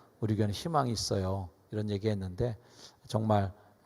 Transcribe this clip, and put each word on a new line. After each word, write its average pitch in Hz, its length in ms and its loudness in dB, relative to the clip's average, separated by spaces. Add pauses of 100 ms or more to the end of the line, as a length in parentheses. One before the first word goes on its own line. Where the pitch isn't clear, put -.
(200)
우리 107 160 2
교회는 101 180 2
희망이 143 380 0
있어요." 98 580 -2 (200)
이런 107 200 -2
얘기했는데, 101 640 -2 (520)
정말 107 440 4 (340)